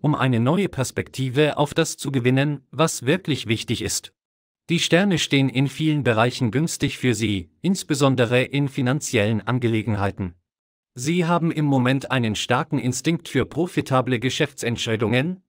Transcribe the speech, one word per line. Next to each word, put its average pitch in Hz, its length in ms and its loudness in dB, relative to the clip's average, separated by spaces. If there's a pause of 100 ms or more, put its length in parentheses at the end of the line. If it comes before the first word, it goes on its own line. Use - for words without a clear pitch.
um 147 120 2
eine 123 260 2
neue 170 280 2
Perspektive 131 880 -2
auf 147 160 0
das 160 240 -2
zu - 160 -6
gewinnen, 135 580 2
was 139 360 -2
wirklich 156 400 -2
wichtig 110 340 -2
ist. - 320 -6 (560)
Die 170 100 0
Sterne 175 400 4
stehen 135 300 2
in 135 200 0
vielen 151 360 0
Bereichen 117 460 2
günstig 143 480 -2
für 123 160 2
Sie, 101 340 -2 (140)
insbesondere 131 800 2
in 139 260 -2
finanziellen 120 720 0
Angelegenheiten. 107 920 -2 (600)
Sie 165 300 0
haben 170 260 2
im 151 140 0
Moment 135 460 2
einen 120 240 0
starken 131 440 -2
Instinkt 127 480 -2
für - 200 0
profitable 131 720 0
Geschäftsentscheidungen, 123 1300 -2